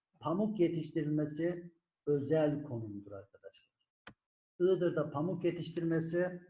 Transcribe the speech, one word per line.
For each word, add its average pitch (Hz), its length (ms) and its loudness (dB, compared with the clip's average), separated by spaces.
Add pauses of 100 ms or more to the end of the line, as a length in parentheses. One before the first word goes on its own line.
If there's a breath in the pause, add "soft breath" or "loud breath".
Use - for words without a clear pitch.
(200)
pamuk 196 400 0
yetiştirilmesi 160 1120 0 (340)
özel 147 580 2
konumdur 101 480 -8
arkadaşlar. - 640 -18 (840)
Iğdır'da 170 520 2
pamuk 170 320 -2
yetiştirmesi 170 1080 0